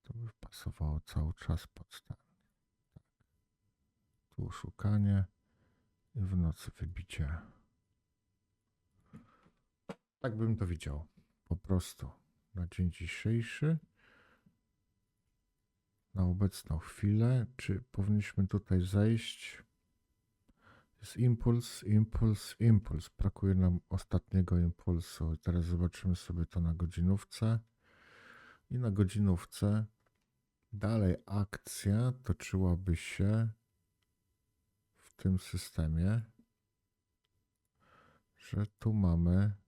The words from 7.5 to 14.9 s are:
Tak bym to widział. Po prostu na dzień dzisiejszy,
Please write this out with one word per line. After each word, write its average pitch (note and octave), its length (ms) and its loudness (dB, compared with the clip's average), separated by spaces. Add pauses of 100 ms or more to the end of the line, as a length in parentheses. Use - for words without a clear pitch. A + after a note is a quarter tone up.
Tak A2+ 180 -6
bym A2+ 200 0
to G2 100 -2
widział. D#2 420 -6 (360)
Po E2+ 120 -2
prostu F2 540 -2 (440)
na F2 120 -4
dzień F2 260 -2
dzisiejszy, A#2 840 -2 (2250)